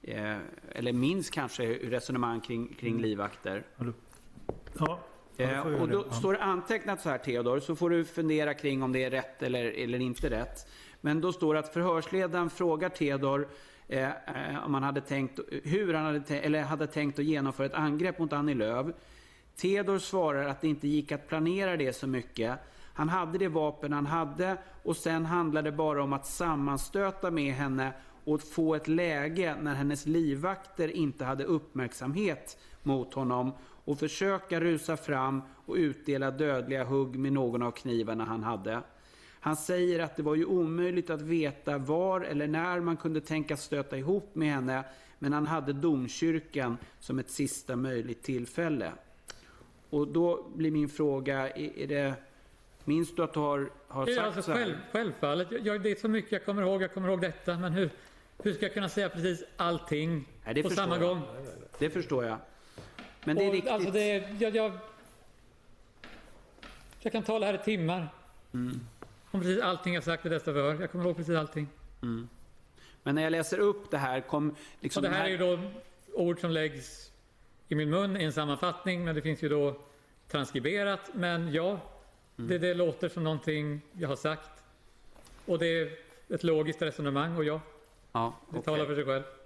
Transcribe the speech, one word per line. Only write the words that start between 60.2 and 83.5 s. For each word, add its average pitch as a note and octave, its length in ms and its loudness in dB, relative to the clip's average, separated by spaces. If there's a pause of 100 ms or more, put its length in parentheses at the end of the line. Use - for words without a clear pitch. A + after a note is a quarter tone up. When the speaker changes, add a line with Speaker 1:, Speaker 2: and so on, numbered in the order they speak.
Speaker 1:
Nej, A2+ 100 -2
det D3 80 2
Speaker 3:
på E3+ 60 2
Speaker 1:
förstår F#3 140 2
Speaker 3:
samma F3 160 2
Speaker 1:
jag. E3+ 100 4
Speaker 3:
gång? F3+ 140 0 (560)
Speaker 1:
Det D3 120 2
förstår D3 340 0
jag. A2 140 -2 (840)
Men D3+ 120 2
det G3+ 80 4
är G3+ 40 4
Speaker 3:
Och, G3 60 4
Speaker 1:
riktigt. G3 180 2
Speaker 3:
alltså, G3 180 2
det, G3+ 500 0
jag, A3 160 2
jag, A3 160 2 (2250)
jag A3 100 -2
kan A3+ 100 0
tala G#3+ 240 2
här G3+ 80 2
i F#3+ 40 -2
timmar. F3 500 0 (460)
Speaker 1:
Mm. B2 260 -2 (500)
Speaker 3:
Om G3 100 0
precis F#3 220 2
allting F3+ 320 0
jag E3 100 -2
sagt E3 220 -2
i - 20 0
dessa D#3+ 160 0
förhör. D3 360 2
Jag F3+ 120 -4
kommer F3 120 -2
ihåg F3 120 2
precis E3 200 0
allting. D3+ 320 -2 (340)
Speaker 1:
Mm. A#2 260 -4 (720)
Men C#3 120 0
när D#3 80 2
jag D#3+ 80 2
läser E3 280 0
upp G3+ 320 2
det D3+ 80 0
här... C3 220 0
Kom D3 340 0 (260)
liksom - 240 0
Speaker 3:
Och F#3+ 60 4
det F#3 60 2
här F#3+ 60 2
Speaker 1:
här - 40 2
Speaker 3:
är F#3+ 40 0
ju F#3 80 -2
då F3+ 200 2 (560)
ord E3+ 260 2
som E3+ 100 0
läggs D#3 600 -4 (560)
i - 60 0
min D3+ 160 2
mun G3 260 2
i F#3 80 0
en D#3 80 0
sammanfattning, E3+ 720 0
men E3 100 0
det D3+ 80 -2
finns D#3 200 0
ju D#3+ 60 2
då C#3+ 320 2 (480)
transkriberat. E3 840 -2
Men E3+ 380 0
ja, F3 280 0 (580)
Speaker 1:
Mm. A#2 100 -4
Speaker 3:
det, F3+ 100 2
det F3 160 2
låter E3+ 340 0
som E3 160 -4
någonting D3+ 560 -2 (120)